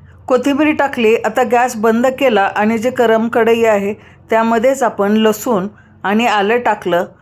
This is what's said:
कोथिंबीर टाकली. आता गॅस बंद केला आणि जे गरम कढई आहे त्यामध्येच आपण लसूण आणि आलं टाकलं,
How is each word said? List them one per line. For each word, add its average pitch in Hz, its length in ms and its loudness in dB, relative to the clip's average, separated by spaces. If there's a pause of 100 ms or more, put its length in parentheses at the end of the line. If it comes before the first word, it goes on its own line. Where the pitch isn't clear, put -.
(280)
कोथिंबीर 277 480 2
टाकली. 262 400 0
आता 226 280 -2
गॅस 240 340 0
बंद 226 280 0 (140)
केला 226 320 2
आणि 214 260 0
जे 226 140 -2
गरम 226 360 2
कढई 226 380 0
आहे 202 280 0 (360)
त्यामध्येच 226 540 0
आपण 202 340 0
लसूण 220 500 0 (360)
आणि 214 240 0
आलं 208 320 0
टाकलं, 208 460 -2 (160)